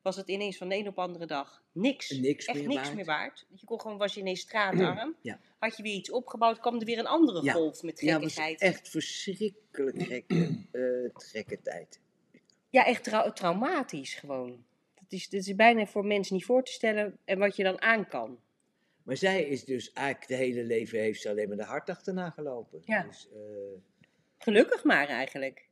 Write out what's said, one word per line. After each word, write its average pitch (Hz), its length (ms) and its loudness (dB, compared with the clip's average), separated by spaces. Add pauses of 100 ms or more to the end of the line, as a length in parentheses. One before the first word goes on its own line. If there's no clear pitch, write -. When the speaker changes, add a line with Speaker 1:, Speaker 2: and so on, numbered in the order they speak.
Speaker 1:
was 190 140 -2
het 190 120 -10
ineens 196 300 -4
van 180 120 -8
de 190 60 0
een 208 120 -4
op 190 80 -10
de 185 60 -4
andere 175 240 -6
dag 147 460 -8
niks. 226 380 0
Speaker 2:
Niks 135 360 0
Speaker 1:
Echt 233 120 -4
Speaker 2:
meer 147 100 -4
Speaker 1:
niks 277 140 0
Speaker 2:
waard. - 140 -4
Speaker 1:
meer 202 100 -6
waard. 160 400 -6 (100)
Je 196 100 -20
kon 226 160 -8
gewoon, 214 160 -10
was 202 160 0
je 208 60 -8
ineens 185 200 -4
straatarm. 196 800 0
Speaker 2:
<clears throat> - 40 -20
Ja. - 180 -10 (200)
Speaker 1:
Had 220 180 -4
je 214 60 -14
weer 214 100 -4
iets 190 180 -8
opgebouwd, 233 480 0
kwam 240 200 0
er 220 60 -4
weer 226 140 -2
een 233 80 -4
andere 247 360 4
Speaker 2:
Ja. 139 100 2
Speaker 1:
golf 160 300 0
met 165 160 -8
Speaker 2:
Ja, 151 200 4
was 147 40 0 (100)
Speaker 1:
gekkigheid. 160 280 -4
Speaker 2:
echt - 280 2
verschrikkelijk - 1120 -4
gekke, 165 580 0
<clears throat> - 100 -18
eh, 123 420 -2
gekke 107 480 -10
tijd. 82 380 -12 (680)
Speaker 1:
Ja, 247 160 6
echt 226 180 2
trau-, 214 300 2
traumatisch 196 800 -2
gewoon. 123 500 -8 (320)
Dat - 160 -20
is, 190 180 -8
dat 196 120 -2
is 190 140 -4
bijna 220 300 8
voor 202 200 -2
mensen 202 300 2
niet 180 100 0
voor 254 180 4
te - 80 -10
stellen 208 540 0
en 190 140 0
wat 202 160 4
je 202 80 0
dan 185 180 2
aan 220 260 4
kan. 120 320 -8 (640)
Speaker 2:
Maar 127 140 -4
zij 190 260 2
is 139 220 -2
dus 127 280 -6
eigenlijk 131 340 -4
de 131 80 -2
hele 127 280 0
leven 113 360 -2
heeft 107 220 0
ze 110 80 -4
alleen 107 180 0
maar 104 100 -6
de 107 60 -6
hart 123 260 -6
achterna 180 400 -6
gelopen. 151 560 -10
Speaker 1:
Ja. 214 180 -2
Speaker 2:
Dus, - 300 -16
eh, 107 60 -16 (1000)
Speaker 1:
Gelukkig 247 460 6
maar 156 240 4
eigenlijk. 135 640 -6